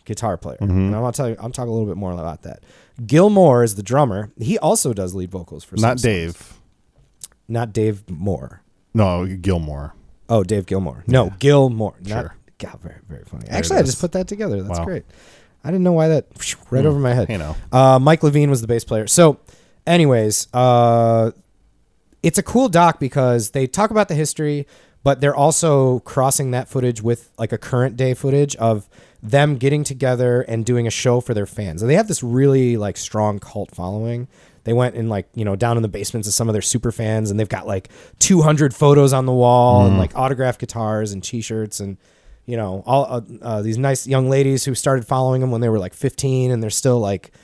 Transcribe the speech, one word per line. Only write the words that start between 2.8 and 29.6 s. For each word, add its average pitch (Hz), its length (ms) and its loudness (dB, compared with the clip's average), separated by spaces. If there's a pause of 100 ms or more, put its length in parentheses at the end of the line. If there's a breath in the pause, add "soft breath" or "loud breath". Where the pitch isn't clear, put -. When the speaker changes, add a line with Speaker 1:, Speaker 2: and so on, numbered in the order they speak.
Speaker 1:
Gil 160 240 6
Moore 151 340 6
is 104 120 -2
the 104 60 -8
drummer. 107 560 -2
He 127 200 -2
also 160 340 0
does 95 220 -6
lead 92 160 -8
vocals 85 340 -16
for - 140 -8
some 110 100 2
Speaker 2:
Not - 0 - (120)
Speaker 1:
songs. - 20 -2
Speaker 2:
Dave. 87 500 -4 (960)
Speaker 1:
Not 113 240 -6
Dave 107 380 -2
Moore. 78 500 -8 (320)
Speaker 2:
No, 92 340 0
Gilmore. 85 680 -4 (340)
Speaker 1:
Oh, 110 160 2
Dave 98 220 -2
Gilmore. 92 400 -6
No, 123 220 4
Speaker 2:
Yeah. - 100 -6
Speaker 1:
Gil 139 320 4
Moore. 110 320 -4
Not, 95 60 -12 (120)
Speaker 2:
Sure. - 140 -12 (240)
Speaker 1:
God, - 240 -16
very, - 140 -18 (120)
very - 160 -18
funny. 57 220 -16
Speaker 2:
There - 80 -10
it - 40 -2
Speaker 1:
Actually, 381 200 -2
I - 20 6
Speaker 2:
is. - 80 2
Speaker 1:
just 127 140 -6
put 175 100 -4
that 185 160 -4
together. 190 340 -6
That's 90 180 -6
Speaker 2:
Wow. 82 40 -6
Speaker 1:
great. 156 200 -8 (600 soft breath)
I 135 60 -6
didn't 185 140 0
know 180 80 4
why 160 160 2
that, 156 180 0 (120)
phew, - 200 -10 (120)
right 131 120 2
Speaker 2:
Hmm. 151 60 4
Speaker 1:
over 143 100 2
my 127 160 2
head. 123 160 0
Speaker 2:
You 104 80 -4
know. 78 180 -8 (160)
Speaker 1:
Uh, 131 260 8
Mike 151 240 4
Levine 147 280 4
was 131 100 2
the 113 60 -8
bass 117 180 0
player. 110 220 -4
So, 160 320 6 (480 soft breath)
anyways, 131 680 2
uh, 117 800 4 (920)
it's 165 160 2
a 190 40 0
cool 254 260 2
doc 170 300 4
because 123 520 0
they 135 180 -2
talk 208 240 -2
about 214 160 0
the 170 60 -4
history, 147 520 -4 (380 soft breath)
but 135 160 2
they're 143 160 2
also 139 640 2
crossing 135 500 -2
that 123 180 -4
footage 123 320 -2
with, 117 380 -4
like, 113 140 -4
a 113 60 -4
current 123 380 -2
day 127 180 0
footage 139 420 0
of 113 320 0 (340 soft breath)
them 139 360 2
getting 143 260 0